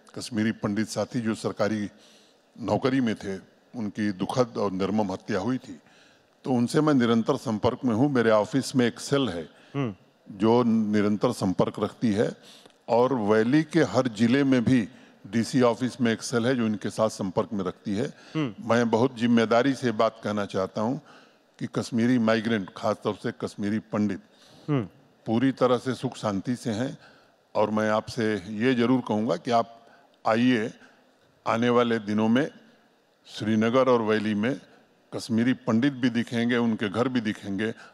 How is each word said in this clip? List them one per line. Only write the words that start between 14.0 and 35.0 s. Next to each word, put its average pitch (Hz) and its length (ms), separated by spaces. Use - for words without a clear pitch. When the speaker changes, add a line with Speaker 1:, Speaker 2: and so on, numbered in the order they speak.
Speaker 1:
जिले 117 340
में 131 200
भी 120 240
डीसी 117 400
ऑफिस 117 360
में 117 120
एक 107 100
सेल 117 240
है 135 100
जो 117 100
इनके 107 240
साथ 110 200
संपर्क 95 420
में 98 120
रखती 95 320
है। 127 100
Speaker 2:
हम्म। 120 340
Speaker 1:
मैं 117 220
बहुत 120 260
जिम्मेदारी 117 580
से 123 180
बात 110 320
कहना 104 220
चाहता 95 340
हूं 117 160
कि 123 100
कश्मीरी 120 520
माइग्रेंट, 113 560
खासतौर 107 460
से 117 180
कश्मीरी 104 380
पंडित, 104 280
Speaker 2:
हम्म। 127 200
Speaker 1:
पूरी 117 260
तरह 123 260
से 127 160
सुख - 220
शांति 104 400
से 120 140
हैं, 131 260
और 107 160
मैं 107 200
आपसे 110 440
ये 127 180
जरूर 120 340
कहूँगा 107 280
कि 120 160
आप - 280
आइए, 120 460
आने 113 240
वाले 117 300
दिनों 107 280
में 123 200
श्रीनगर 117 600
और 120 140
वैली 107 320
में 113 200